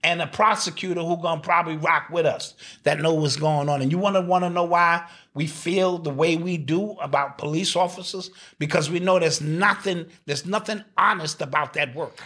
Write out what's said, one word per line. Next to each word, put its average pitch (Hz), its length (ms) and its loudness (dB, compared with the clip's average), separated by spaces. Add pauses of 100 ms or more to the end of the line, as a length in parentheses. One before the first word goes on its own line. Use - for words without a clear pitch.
And 170 200 2
a 151 60 -2
prosecutor 185 720 0
who 175 180 0
gonna 165 200 -2
probably 165 360 0
rock 156 340 0
with 165 160 2
us - 280 -4 (300)
that 151 160 2
know 160 140 2
what's 151 220 2
going 151 320 0
on. 143 140 0
And 131 80 2
you 170 80 0
wanna, 196 220 2
wanna 180 280 2
know 175 140 0
why 170 420 4 (300)
we 151 140 -2
feel 180 500 0
the 160 120 -4
way 160 260 2
we 175 220 -2
do 170 420 0
about 143 380 -2
police 160 360 -2
officers? 180 560 -2 (300)
Because 151 280 0
we 175 120 -2
know 185 180 4
there's 160 220 2
nothing, 175 680 0 (180)
there's 143 220 -6
nothing 208 380 -4 (120)
honest 180 460 0
about 147 320 -2
that 143 220 -2
work. 151 300 -10